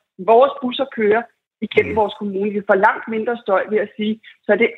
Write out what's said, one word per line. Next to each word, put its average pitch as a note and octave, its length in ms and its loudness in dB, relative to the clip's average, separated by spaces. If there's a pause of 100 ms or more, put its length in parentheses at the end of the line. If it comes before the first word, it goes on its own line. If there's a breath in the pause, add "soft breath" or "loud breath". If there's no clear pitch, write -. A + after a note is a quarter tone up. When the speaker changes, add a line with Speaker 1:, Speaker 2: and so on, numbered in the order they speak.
(320)
Speaker 1:
Vores C4 200 6 (100)
busser B3+ 260 -4 (100)
kører A3 240 2 (440)
igennem G#3 280 0
Speaker 2:
Mm. A3 60 2
Speaker 1:
vores G3+ 200 0
kommune. G3+ 380 -4
Vi G#3 120 -2
får G3 160 4
langt - 180 -2 (100)
mindre A3 200 -4 (100)
støj F#3+ 180 0 (100)
ved G#3 140 0
at G#3 100 -20
sige, G#3+ 180 -4 (300 loud breath)
så - 100 -4
er G3+ 100 2
det A3 140 2